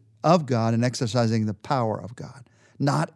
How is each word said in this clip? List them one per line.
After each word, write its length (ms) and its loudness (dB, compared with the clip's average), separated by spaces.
of 220 4
God 300 2
and 100 2
exercising 600 0
the 80 -4
power 440 -2
of 160 -14
God. 320 -18
Not 380 0